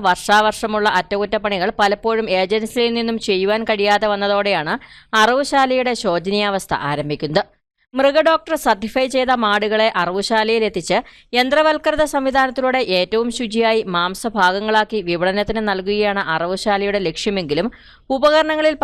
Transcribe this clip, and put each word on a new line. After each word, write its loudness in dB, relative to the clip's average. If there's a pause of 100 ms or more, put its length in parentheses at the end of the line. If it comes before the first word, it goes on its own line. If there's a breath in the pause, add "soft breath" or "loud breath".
വർഷാവർഷമുള്ള 2 (120)
അറ്റകുറ്റപ്പണികൾ -2 (100)
പലപ്പോഴും 0 (140)
ഏജൻസിയിൽ 0
നിന്നും -2 (100)
ചെയ്യുവാൻ 0
കഴിയാതെ 2
വന്നതോടെയാണ് 0 (460 loud breath)
അറവുശാലയുടെ 2
ശോചനീയാവസ്ഥ -2 (160)
ആരംഭിക്കുന്നത്. -2 (560)
മൃഗഡോക്ടർ 2 (100)
സർട്ടിഫൈ 0 (100)
ചെയ്ത 2 (140)
മാടുകളെ 2 (140)
അറവുശാലയിൽ 0
എത്തിച്ച് -2 (380 loud breath)
യന്ത്രവൽകൃത 2 (120)
സംവിധാനത്തിലൂടെ 0 (160)
ഏറ്റവും -2
ശുചിയായി 0 (140)
മാംസഭാഗങ്ങളാക്കി 0
വിപണനത്തിന് -2
നൽകുകയാണ് -2 (120)
അറവുശാലയുടെ -2
ലക്ഷ്യമെങ്കിലും -2 (480 loud breath)
ഉപകരണങ്ങളിൽ 2